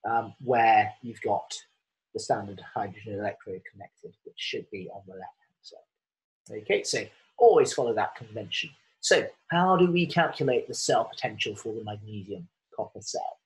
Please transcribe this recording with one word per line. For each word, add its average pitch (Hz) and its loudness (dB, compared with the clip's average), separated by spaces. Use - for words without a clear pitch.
um, 113 -2
where 113 4
you've 113 -12
got 101 -2
the 110 -6
standard 101 -4
hydrogen 101 -8
electrode 101 -8
connected, - -20
which - -20
should - -8
be 92 -10
on 87 -16
the 92 -18
left-hand - -18
side. - -20
Okay, 104 0
so 113 -4
always 170 8
follow 120 0
that 107 -2
convention. 110 -10
So - 4
how 180 6
do 180 6
we 175 4
calculate 151 2
the 120 -10
cell 117 2
potential 107 -6
for 110 -10
the 107 -8
magnesium 104 -10
copper - -10
cell? - -8